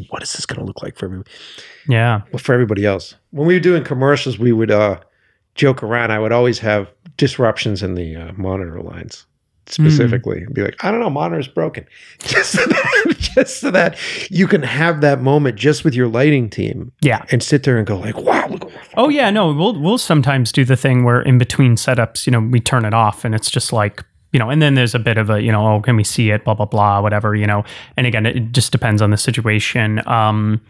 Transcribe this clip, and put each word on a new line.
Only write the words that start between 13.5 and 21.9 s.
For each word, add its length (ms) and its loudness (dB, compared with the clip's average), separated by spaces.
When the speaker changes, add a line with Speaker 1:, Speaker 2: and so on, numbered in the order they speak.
Speaker 1:
so 100 -4
that 260 0
you 180 2
can 140 2
have 400 0
that 200 2
moment 360 2
just 260 0
with 120 2
your 120 2
lighting 420 2
team 420 -6
Speaker 2:
Yeah. 300 2
Speaker 1:
and 100 2
sit 220 0
there 140 2
and 100 0
go 100 -4
like, 200 -8
"Wow, 320 0
look 160 -10
at 60 -18
what" 240 -20
Speaker 2:
Oh, 140 2
yeah, 220 2
no, 220 2
we'll, 260 0
we'll 180 0
sometimes 540 2
do 140 4
the 100 4
thing 280 2
where 180 4
in 160 4
between 400 4
setups, 480 -2